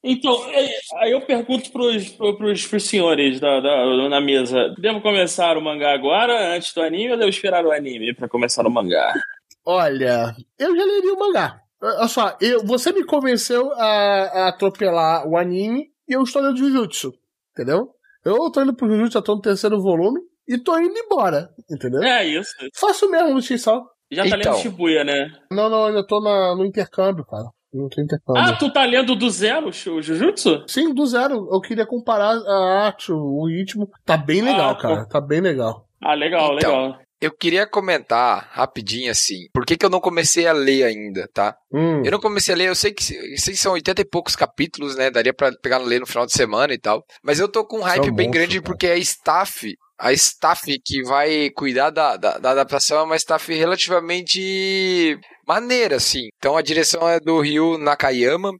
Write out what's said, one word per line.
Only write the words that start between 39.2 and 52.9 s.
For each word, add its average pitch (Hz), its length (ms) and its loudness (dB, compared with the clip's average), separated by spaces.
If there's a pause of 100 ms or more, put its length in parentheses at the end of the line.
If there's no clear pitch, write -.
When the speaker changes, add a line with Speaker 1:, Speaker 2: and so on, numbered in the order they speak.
Speaker 3:
por 127 120 -2
que 165 100 0
que 165 100 0
eu 190 40 6
não 185 100 0
comecei 170 480 2
a 165 60 4
ler 135 300 2
ainda, 104 500 -4
tá? 104 240 -2 (140)
Speaker 2:
Hum. 156 340 0
Speaker 3:
Eu - 60 0
não 208 100 0
comecei 208 340 0
a - 20 -2
ler, 185 120 2
eu 180 60 -2
sei 208 180 -2
que, - 200 -6
eu - 240 -12
sei 196 160 -2
que 190 60 -4
são 196 140 0
oitenta 185 280 -2
e 190 40 0
poucos - 300 -4
capítulos, 143 600 -4
né? 131 160 0
Daria 120 220 2
pra 135 180 0 (100)
pegar 127 200 0
e 127 40 -4
ler 120 140 2
no 127 80 -12
final 120 180 -2
de 120 60 -6
semana 127 420 0
e 117 60 -6
tal. 107 240 -2 (180)
Mas 147 160 0
eu 196 140 0
tô 220 140 0
com 220 120 -10
um 214 40 -6
Speaker 2:
São 185 80 -2
Speaker 3:
hype 143 220 2
bem 160 160 0
Speaker 2:
bons, 123 60 -2
Speaker 3:
grande 175 280 0
Speaker 2:
cara. 156 40 -12
Speaker 3:
porque 180 220 -4
a 175 100 4
staff, 170 800 -2 (240)
a 123 140 2
staff - 500 2 (220)
que 135 180 -6
vai 143 460 0
cuidar 135 400 -2
da, 151 260 0
da, 98 220 -2
da 127 140 0
adaptação 139 480 2